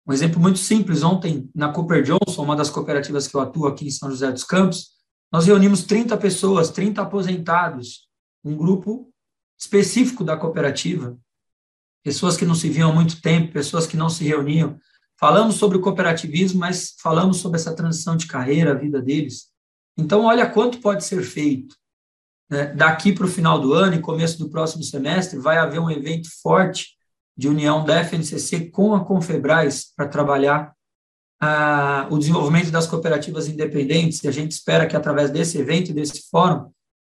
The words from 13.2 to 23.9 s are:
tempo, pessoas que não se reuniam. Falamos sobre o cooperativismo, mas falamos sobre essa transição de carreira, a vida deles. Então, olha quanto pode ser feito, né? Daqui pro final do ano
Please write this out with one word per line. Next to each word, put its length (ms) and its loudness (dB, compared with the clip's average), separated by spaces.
tempo, 320 2
pessoas 360 -4
que 80 -6
não 120 0
se 140 -4
reuniam. 560 0
Falamos 380 4
sobre 200 2
o 40 2
cooperativismo, 800 0
mas 420 -4
falamos 360 2
sobre 200 -4
essa 160 -6
transição 420 -2
de 120 -4
carreira, 420 0
a 40 2
vida 280 -4
deles. 440 -4
Então, 280 2
olha 220 4
quanto 300 0
pode 240 0
ser 220 -4
feito, 500 -4
né? 180 -2
Daqui 460 2
pro 140 -2
final 320 2
do 140 2
ano 240 4